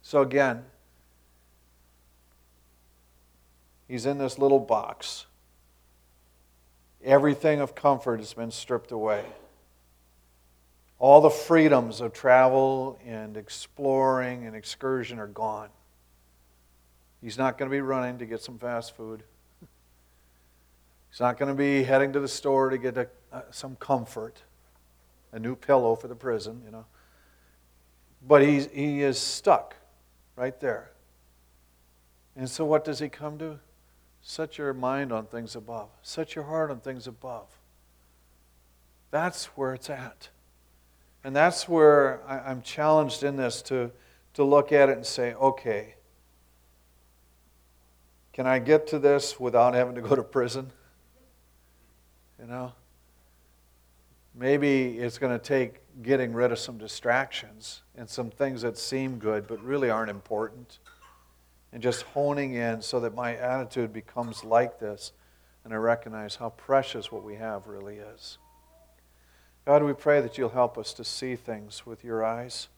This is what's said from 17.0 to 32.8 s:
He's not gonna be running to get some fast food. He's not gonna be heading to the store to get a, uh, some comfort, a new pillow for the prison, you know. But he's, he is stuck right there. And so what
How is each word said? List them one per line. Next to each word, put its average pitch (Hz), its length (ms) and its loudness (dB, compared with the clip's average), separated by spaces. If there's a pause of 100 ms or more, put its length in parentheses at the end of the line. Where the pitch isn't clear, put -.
He's 113 160 -12
not 131 180 0
gonna 135 140 -4
be 139 100 0
running 127 380 -4
to 120 80 -10
get 113 160 -10
some 120 160 -18
fast 120 360 -8
food. 110 280 -14 (1900)
He's - 100 -14
not 123 180 0
gonna 139 160 -2
be 139 280 2
heading 135 300 4
to 143 80 0
the 139 80 -6
store 135 400 0
to 131 80 -2
get 127 220 -4
a, 120 100 -4 (240)
uh, 123 80 -14 (100)
some 131 260 -16
comfort, 113 640 -6 (920)
a 113 60 -12
new 117 180 -6
pillow 123 380 4
for - 140 -8
the 120 60 -14
prison, 117 480 -6
you 107 80 -20
know. 110 140 -18 (1400)
But 143 160 10
he's, 143 240 4
he 143 360 -4
is 135 160 0
stuck - 580 0 (600)
right 127 220 -6
there. 113 320 -6 (1400)
And 131 160 -10
so 160 140 -6
what 151 200 2